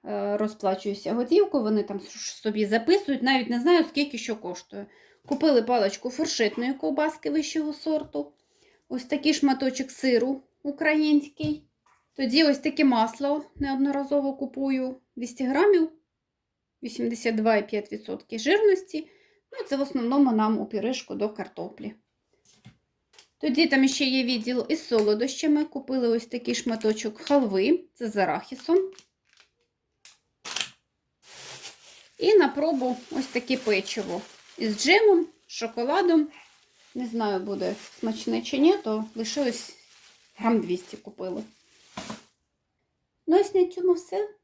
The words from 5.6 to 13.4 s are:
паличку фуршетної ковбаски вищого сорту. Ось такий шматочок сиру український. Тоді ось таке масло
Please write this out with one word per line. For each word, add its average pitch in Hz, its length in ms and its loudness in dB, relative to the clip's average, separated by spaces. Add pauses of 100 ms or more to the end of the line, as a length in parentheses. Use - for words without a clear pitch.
паличку 220 480 0
фуршетної 247 640 -2
ковбаски 302 560 -2
вищого 302 440 -2
сорту. 302 580 -4 (580)
Ось 254 140 -6
такий 302 300 0
шматочок 262 580 0
сиру 262 520 0 (200)
український. 302 1000 0 (500)
Тоді 269 300 2
ось 285 160 4
таке 294 260 0
масло 269 580 0 (120)